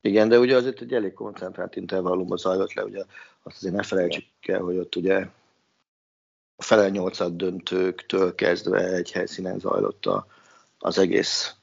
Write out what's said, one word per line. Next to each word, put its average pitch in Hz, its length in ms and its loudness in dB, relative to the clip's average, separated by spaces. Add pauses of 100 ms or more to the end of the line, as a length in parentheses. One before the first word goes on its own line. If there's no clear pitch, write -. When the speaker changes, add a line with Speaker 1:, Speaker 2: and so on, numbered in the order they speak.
Speaker 1:
Igen, 107 280 4
de 120 100 8
ugye 127 180 6
azért 127 240 0
egy 120 140 -6
elég 104 180 -2
koncentrált 92 640 -10
intervallumban 90 600 -2
zajlott 92 360 0
le, 101 120 -6
ugye 98 180 -10 (400)
azt - 140 -20
azért 92 180 -6
ne 101 80 -2
felejtsük 87 420 -2 (180)
Speaker 2:
Igen. 92 140 -2
Speaker 1:
el, 92 80 -2
hogy 90 140 -2
ott 90 180 -6
ugye 95 300 0 (1300)
a - 60 -16
felel 107 260 4
nyolcad 92 480 -2
döntőktől 92 1000 -2
kezdve 90 440 0
egy 92 340 -2
helyszínen 95 460 -6
zajlott - 480 -2
a, - 200 -2 (520)
az - 200 -2
egész - 640 2